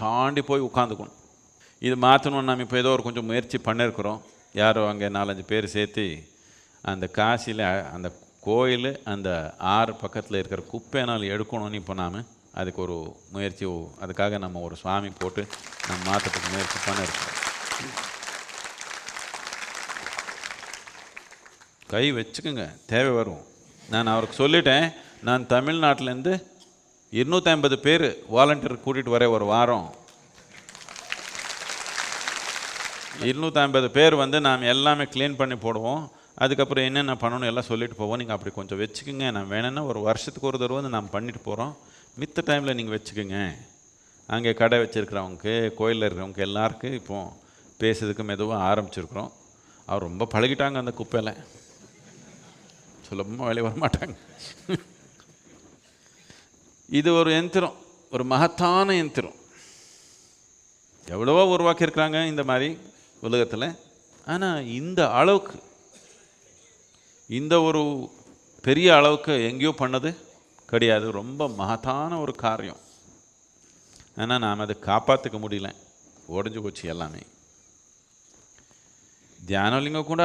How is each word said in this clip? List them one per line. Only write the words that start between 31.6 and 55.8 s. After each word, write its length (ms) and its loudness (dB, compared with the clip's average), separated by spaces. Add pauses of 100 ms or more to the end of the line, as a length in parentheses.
இருநூத்தி 360 0
ஐம்பது 320 4
பேர் 260 10
வந்து 240 2
நாம் 260 4
எல்லாமே 320 4 (100)
கிளீன் 260 0
பண்ணி 240 0
போடுவோம். 380 -2 (400)
அதுக்கப்புறம் 460 2
என்னென்ன 340 0
பண்ணணும் 280 0
எல்லாம் 180 -4
சொல்லிட்டு 300 -2
போவோம். 220 -2
நீங்க 160 -4
அப்படி 180 -8
கொஞ்சம் 280 -8
வச்சுக்குங்க. 520 -6
நான் 180 -6
வேணும்னா 380 -4
ஒரு 160 -4
வருஷத்துக்கு 440 -2
ஒரு 120 -4
தடவை 160 -2
வந்து 160 -6
நாம் 200 -6
பண்ணிட்டு 340 -6
போறோம். 260 -6 (460)
மித்த 280 -4
டைம்ல 300 0
நீங்க 160 -4
வச்சுக்குங்க. 440 -6 (960)
அங்கே 260 2
கடை 240 6
வச்சிருக்கிறவங்களுக்கு, 720 -4 (260)
கோயில்ல 260 2
இருக்கிறவங்க 420 -4
எல்லாருக்கும் 520 -2
இப்போ 180 -10 (640)
பேசுறதுக்கு 480 0
மெதுவா 260 -2 (140)
ஆரம்பிச்சிருக்கிறோம். 600 -2 (600)
அவர் 180 -4
ரொம்ப 260 -4
பழகிட்டாங்க 480 0
அந்த 180 -6
குப்பையில. 320 -4 (1700)
சுலபமா 440 -6
வெளியே 160 0
வர 180 -4
மாட்டாங்க. 320 -2 (2750)